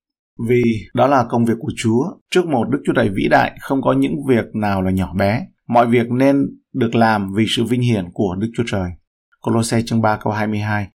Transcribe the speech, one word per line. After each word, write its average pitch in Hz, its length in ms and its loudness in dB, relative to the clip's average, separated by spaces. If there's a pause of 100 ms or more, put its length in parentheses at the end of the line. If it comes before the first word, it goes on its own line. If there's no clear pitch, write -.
(500)
Vì 123 120 4 (320)
đó 127 140 2
là 131 220 2
công 117 160 0
việc 113 140 2
của 120 160 -6
Chúa, 117 280 0 (280)
trước 180 160 2
một 120 220 0
Đức 135 160 -2
Chúa 170 80 0
Trời 113 160 2
vĩ 110 200 -2
đại 139 320 2
không 135 200 -4
có 131 120 0
những 135 200 0 (140)
việc 117 180 2 (100)
nào 101 260 -2
là 92 100 0
nhỏ 92 220 -2
bé. 101 280 0 (260)
Mọi 120 200 4
việc 117 240 2
nên 139 340 2 (280)
được 120 220 -2
làm 107 380 2
vì 110 120 2 (100)
sự 117 80 0
vinh 123 180 0
hiển 113 320 0
của 92 260 -2
Đức 113 180 -4
Chúa 123 100 -2
Trời. 95 220 -4 (520)
Cô-lô-se 113 400 0
chương 113 200 -2
ba 107 160 2
câu 107 160 -4
hai 107 140 -2
mươi 107 120 -4
hai. 104 280 -4 (120)